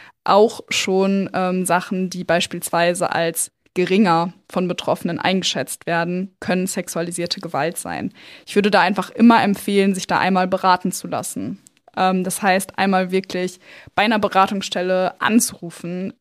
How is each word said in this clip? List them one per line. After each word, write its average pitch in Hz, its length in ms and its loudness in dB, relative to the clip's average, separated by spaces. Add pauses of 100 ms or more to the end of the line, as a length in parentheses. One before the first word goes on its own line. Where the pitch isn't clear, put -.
(240)
Auch 214 460 4
schon, 196 640 0
ähm, 185 320 -2
Sachen, 185 440 -2
die 180 140 -10
beispielsweise 175 880 0
als 165 400 -4 (220)
geringer 175 600 2 (160)
von 180 200 -2
Betroffenen 170 500 -4
eingeschätzt 175 680 -2
werden, 175 540 -4
können 185 280 -2
sexualisierte 175 720 -6
Gewalt 165 360 -4
sein. - 360 -8 (320)
Ich - 100 -14
würde 202 160 4
da 196 80 6
einfach 185 300 0
immer 233 340 6
empfehlen, 196 500 2
sich 185 140 -8
da 175 120 0
einmal 185 280 2
beraten 185 460 0
zu - 140 -10
lassen. - 520 -8 (360)
Ähm, 185 280 2
das 185 180 -6
heißt, 190 380 0
einmal 190 320 2
wirklich 185 480 -4 (360)
bei 196 80 2
einer 220 160 2
Beratungsstelle 190 1040 0
anzurufen, 180 1000 -2